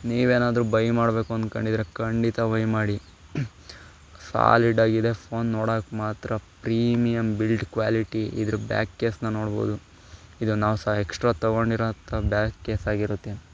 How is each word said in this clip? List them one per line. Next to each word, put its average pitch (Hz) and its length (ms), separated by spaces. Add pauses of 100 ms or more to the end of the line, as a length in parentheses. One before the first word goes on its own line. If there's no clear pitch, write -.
ನೀವೇನಾದ್ರೂ 120 580
ಬೈ 113 260
ಮಾಡ್ಬೇಕು 117 440
ಅನ್ಕೊಂಡಿದ್ರೆ 110 500
ಖಂಡಿತ 117 560
ಬೈ 110 260
ಮಾಡಿ. 107 360 (1300)
ಸಾಲಿಡ್ 117 480
ಆಗಿದೆ 113 340
ಫೋನ್, 117 380
ನೋಡೋಕೆ 110 440
ಮಾತ್ರ 107 400
ಪ್ರೀಮಿಯಂ 117 1000
ಬಿಲ್ಡ್ 110 280
ಕ್ವಾಲಿಟಿ. 110 600
ಇದ್ರ 110 300
ಬ್ಯಾಕ್ 110 340 (100)
ಕೇಸ್‌ನ 113 280
ನೋಡ್ಬೋದು. 107 540 (600)
ಇದು 110 140
ನಾವು 107 220
ಸಹ 107 140
ಎಕ್ಸ್ಟ್ರಾ 104 420
ತೊಗೊಂಡಿರೋಂಥ 113 800
ಬ್ಯಾಕ್ 104 520
ಕೇಸ್ 110 220
ಆಗಿರುತ್ತೆ. 104 540 (120)